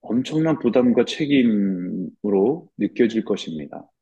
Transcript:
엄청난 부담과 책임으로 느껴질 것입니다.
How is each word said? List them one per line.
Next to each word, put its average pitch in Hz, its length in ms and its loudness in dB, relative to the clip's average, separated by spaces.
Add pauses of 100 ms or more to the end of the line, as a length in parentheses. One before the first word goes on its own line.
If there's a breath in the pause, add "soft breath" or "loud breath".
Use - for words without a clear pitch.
엄청난 151 580 -2
부담과 123 460 2
책임으로 101 1700 0
느껴질 110 480 0
것입니다. 80 640 -8 (120)